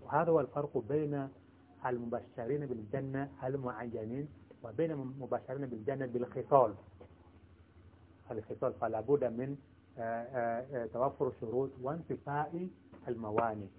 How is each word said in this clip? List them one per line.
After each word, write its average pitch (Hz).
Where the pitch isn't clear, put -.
هذا 160
هو 160
الفرق 143
بين 143
المبشرين 120
بالجنة 135
المعينين 123
وبين 120
المبشرين 131
بالجنة 127
بالخصال. 123
الخصال، 113
فلا 110
بد 135
من، 127
آه، 120
آه، 117
آه، -
توفر 127
الشروط 123
وانتفاء 151
الموانع. 110